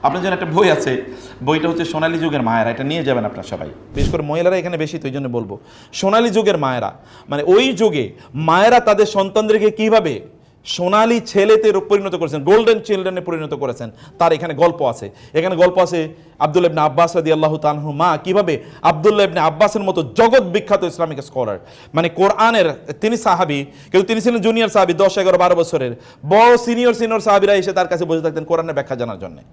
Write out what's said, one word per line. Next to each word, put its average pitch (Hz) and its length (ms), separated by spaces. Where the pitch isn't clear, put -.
আপনার 185 200
জন্য 185 120
একটা 180 120
বই 175 240
আছে, 131 340
বইটা 156 240
হচ্ছে 165 160
সোনালী 165 340
যুগের 151 240
মায়েরা, 113 280
এটা 131 140
নিয়ে 156 200
যাবেন 123 200
আপনার 95 200
সবাই। 78 260
বিশেষ - 180
করে 165 100
মহিলারা 170 340
এখানে 175 200
বেশি, 156 220
তো 147 100
এই 131 60
জন্য 139 140
বলবো, 113 300
সোনালী 220 380
যুগের 196 280
মায়েরা, 127 360
মানে, 143 140
ওই 208 300
যুগে 151 400
মায়েরা 180 460
তাদের 214 260
সন্তানদেরকে 214 640
কীভাবে 214 500
সোনালী 214 560
ছেলেতে 214 520
রূপ 196 160
পরিণত 196 260
করেছেন, 151 300
গোল্ডেন 214 360
চিলড্রেনে 185 400
পরিণত 156 340
করেছেন, 123 360
তার 170 140
এখানে 160 220
গল্প 160 280
আছে। 113 280
এখানে 170 220
গল্প 180 220
আছে 165 360
আব্দুল্লাহ 165 320
ইবনে 156 100
আব্বাস 165 360
রাদিয়াল্লাহু 156 400
তাআলা 151 220
আনহু 147 140
মা 156 320
কীভাবে 175 380
আব্দুল্লাহ 196 440
ইবনে 170 140
আব্বাসের 160 420
মতো 185 200
জগৎ 226 400
বিখ্যাত 190 400
ইসলামিক 160 400
স্কলার, 120 360
মানে, 165 140
কোরআনের, 196 840
তিনি 220 240
সাহাবী, 175 480
কিন্তু - 440
তিনি 226 120
ছিলেন 233 220
জুনিয়র 226 260
সাহাবী, 190 240
দশ, 190 260
এগারো, 185 200
বারো 180 160
বছরের 151 420
বড় 226 280
সিনিয়র, 240 380
সিনিয়র 226 260
সাহাবীরা 202 340
এসে 190 180
তার 180 160
কাছে 175 160
বসে 165 160
থাকতেন 160 240
কোরআনের 165 300
ব্যাখ্যা 139 220
জানার 117 220
জন্য। 85 240